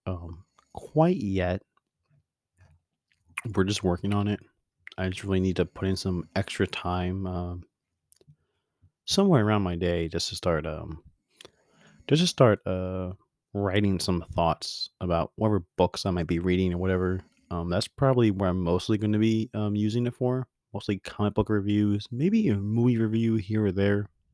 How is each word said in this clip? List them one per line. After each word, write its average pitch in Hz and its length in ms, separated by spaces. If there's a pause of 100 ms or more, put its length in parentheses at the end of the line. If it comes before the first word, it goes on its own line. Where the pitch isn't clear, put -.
um, 85 380 (300)
quite 165 460
yet. 95 440 (1900)
We're 95 80
just 101 220
working 92 280
on 101 140
it. 104 140 (580)
I 92 100
just 92 140
really 95 160
need 92 160
to 87 100
put - 220
in 95 80
some 92 400
extra 98 320
time, 92 600
um, 87 340 (1400)
somewhere 175 420
around 104 160
my 87 140
day 85 320
just 82 220
to - 40
start, 82 320
um, 78 380 (1040)
just 151 120
to 180 60
start, 117 400
uh, 92 460 (420)
writing 101 460
some 87 240 (100)
thoughts - 560 (100)
about 85 360
whatever 107 260 (140)
books - 280
I 101 60
might 87 160
be 85 140
reading 90 340
or 87 40
whatever. 92 420 (300)
Um, 85 180
that's 90 180
probably 123 440
where 95 180
I'm 92 140
mostly 90 340
gonna 107 220
be, 110 340
um, 104 240
using 110 300
it 120 80
for. 127 340 (240)
Mostly 101 280
comic - 340
book 110 160
reviews, 104 600
maybe 185 380
a 104 80
movie 113 400
review 113 400
here 107 300
or 95 60
there. 101 360 (260)